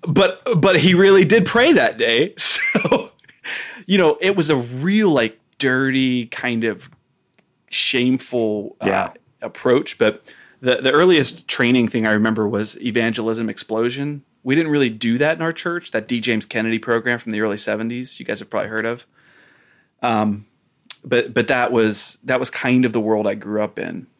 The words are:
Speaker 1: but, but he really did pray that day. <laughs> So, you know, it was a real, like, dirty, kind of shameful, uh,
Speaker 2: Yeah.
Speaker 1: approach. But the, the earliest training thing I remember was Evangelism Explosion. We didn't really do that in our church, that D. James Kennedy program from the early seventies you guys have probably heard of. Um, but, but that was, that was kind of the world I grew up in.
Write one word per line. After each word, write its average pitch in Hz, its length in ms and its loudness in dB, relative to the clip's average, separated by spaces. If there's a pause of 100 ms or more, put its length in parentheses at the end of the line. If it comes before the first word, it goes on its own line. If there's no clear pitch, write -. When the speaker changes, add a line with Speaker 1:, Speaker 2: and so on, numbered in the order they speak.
Speaker 1:
but, 180 340 2 (180)
but 180 200 4
he 180 140 4
really 190 320 8
did 202 200 4
pray 262 280 4
that 127 240 2
day. 117 420 2
<laughs> - 40 0 (280)
So, - 400 -2 (720)
you 196 120 2
know, 156 240 4
it 196 160 2
was 156 120 0
a 151 60 4
real, 147 540 0
like, 117 300 0 (180)
dirty, 131 720 0
kind 117 360 -4
of 107 260 -6 (800)
shameful, 120 1120 -2
uh, 113 60 -6
Speaker 2:
Yeah. 95 260 -2 (280)
Speaker 1:
approach. - 560 -2
But - 360 -2 (280)
the, 127 160 0
the 131 140 0
earliest 160 580 2
training 123 400 2
thing 110 180 -2
I 107 40 2
remember 107 360 0
was 107 340 -6
Evangelism 113 680 -2
Explosion. 127 760 -6 (200)
We 131 120 0
didn't 160 160 0
really 139 180 2
do 113 280 -2
that 151 180 0
in 165 60 -8
our 165 120 -2
church, 170 380 -8
that 107 160 -4
D. 120 140 -4
James 110 240 -2
Kennedy 113 340 -4
program 117 400 -2
from 110 140 -10
the 107 80 -4
early 104 160 -2
seventies 113 640 -6
you 123 60 -14
guys 107 140 -6
have 101 100 -18
probably 104 200 -4
heard 110 160 -6
of. 120 200 -8 (960)
Um, 107 460 -2 (560)
but, 123 300 0
but 117 160 0
that 123 220 0
was, 110 520 0
that 127 160 -2
was 127 100 -4
kind 127 360 0
of 117 80 -2
the 117 80 0
world 107 260 0
I 101 80 -2
grew 107 260 -6
up 104 160 -6
in. 85 300 -10 (120)